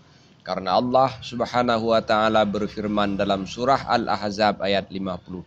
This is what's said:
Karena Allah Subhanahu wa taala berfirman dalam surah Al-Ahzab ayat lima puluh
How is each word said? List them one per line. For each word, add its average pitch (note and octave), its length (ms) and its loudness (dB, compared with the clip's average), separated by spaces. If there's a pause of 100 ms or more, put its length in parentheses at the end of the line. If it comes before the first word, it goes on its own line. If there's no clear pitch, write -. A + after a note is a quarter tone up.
(460)
Karena F#2 320 0
Allah B2+ 320 4 (160)
Subhanahu A#2+ 640 -2
wa A2+ 160 2
taala A2 400 4
berfirman G#2 720 -2
dalam G2 320 0
surah B2 400 0
Al-Ahzab G#2 720 0
ayat F#2+ 320 0
lima F#2+ 240 -6
puluh F2+ 300 -12